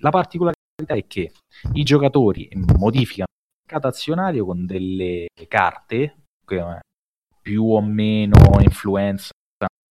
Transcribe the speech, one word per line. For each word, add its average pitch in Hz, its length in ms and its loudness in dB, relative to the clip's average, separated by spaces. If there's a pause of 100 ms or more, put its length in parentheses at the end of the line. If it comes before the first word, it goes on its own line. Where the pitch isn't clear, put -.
La 147 100 0
particolarità 170 460 -2 (300)
è 107 200 -6
che 90 260 -10 (420)
i 147 100 -2
giocatori 139 640 2 (300)
modificano 110 520 -2
il - 400 -20
mercato 143 160 -6
azionario 156 580 -4
con 90 220 -6
delle 92 600 -6 (200)
carte 110 800 -6 (200)
che, 95 120 -8
eh, 85 240 -8 (600)
più 107 240 -4
o 110 160 2
meno 107 540 0 (260)
influenzano 98 680 0 (600)